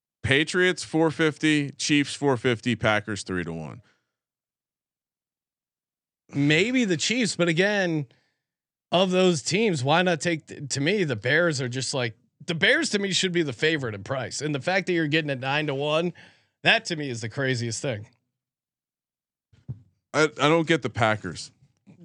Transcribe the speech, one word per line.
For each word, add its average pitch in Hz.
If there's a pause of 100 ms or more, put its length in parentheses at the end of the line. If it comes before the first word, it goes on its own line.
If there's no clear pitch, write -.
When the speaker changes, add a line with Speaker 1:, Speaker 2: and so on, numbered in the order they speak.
(220)
Speaker 1:
Patriots 170
four 160
fifty, 151
Chiefs 147
four 139
fifty, 120
Packers 104
three 90
to 82
one. 78 (2500)
Speaker 2:
Maybe 180
the 180
Chiefs, 220
but 175
again, 175 (840)
of 180
those 180
teams, 180
why 156
not 180
take 170
the, -
to 139
me, 190
the 139
Bears 143
are 127
just 127
like, 120 (300)
the 170
Bears 247
to 208
me 196
should 185
be 170
the 143
favorite 143
in 98
price. 127
And 151
the 143
fact 185
that 185
you're 165
getting 151
at 135
nine 143
to 139
one, 156 (500)
that 220
to 175
me 147
is 113
the 113
craziest 120
thing. 107 (2000)
Speaker 1:
I, 147
I 147
don't 160
get 160
the 123
Packers. 107 (540)